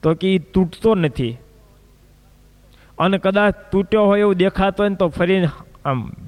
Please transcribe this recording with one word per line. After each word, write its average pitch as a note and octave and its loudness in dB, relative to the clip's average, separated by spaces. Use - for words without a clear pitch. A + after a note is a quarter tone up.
તો E3 2
કે F#3+ -2
ઈ F#3 2
તૂટતો F#3 0
નથી, C3 -4
અને F#3 0
કદાચ G3 2
તૂટ્યો G3 2
હોય G3+ 4
એવું G#3 2
દેખાતો F#3+ 0
હોય G#3 2
ને, G3 -4
તો F#3 0
ફરી F3 0
આમ C3 -4